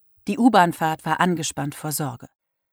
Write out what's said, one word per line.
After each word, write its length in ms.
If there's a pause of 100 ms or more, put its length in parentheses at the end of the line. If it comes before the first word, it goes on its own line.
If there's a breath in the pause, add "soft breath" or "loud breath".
(280)
Die 100
U-Bahn-Fahrt 680
war 140
angespannt 560
vor 160
Sorge. 360 (460)